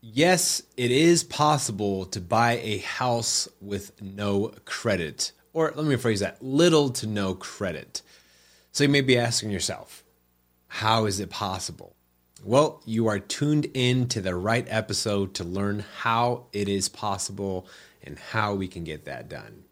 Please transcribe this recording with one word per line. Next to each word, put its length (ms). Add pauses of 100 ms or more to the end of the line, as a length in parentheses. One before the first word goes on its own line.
yes, 560 (140)
it 140
is 340
possible 800
to 160
buy 420
a 140
house 720 (140)
with 400
no 500 (140)
credit. 680 (220)
Or 200
let 120
me 80
rephrase 260
that, 220
little 480
to 160
no 280
credit. 680 (680)
So 140
you 60
may 100
be 160
asking 340
yourself, 540 (640)
"How 380
is 140
it 100
possible?" 680 (480)
Well, 400
you 220
are 120
tuned 540
in 360
to 120
the 140
right 340
episode 680
to 80
learn 420 (140)
how 520
it 160
is 220
possible 760 (360)
and 160
how 360
we 140
can 160
get 220
that 240
done. 420